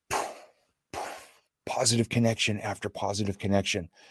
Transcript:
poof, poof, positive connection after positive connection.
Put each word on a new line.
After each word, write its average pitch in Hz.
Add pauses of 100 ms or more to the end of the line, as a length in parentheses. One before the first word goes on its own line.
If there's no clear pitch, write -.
poof, - (480)
poof, - (360)
positive 117
connection 113
after 98
positive 101
connection. 98 (220)